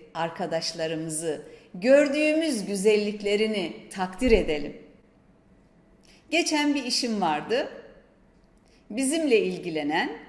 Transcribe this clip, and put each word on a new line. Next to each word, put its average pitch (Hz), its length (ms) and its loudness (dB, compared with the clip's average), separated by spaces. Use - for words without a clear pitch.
arkadaşlarımızı, 160 1300 -4
gördüğümüz 285 920 4
güzelliklerini 208 1080 0
takdir 190 420 0
edelim. 156 460 2
Geçen 294 440 2
bir 277 80 -2
işim 233 380 -2
vardı. 165 480 -2
Bizimle 269 500 2
ilgilenen 170 680 -2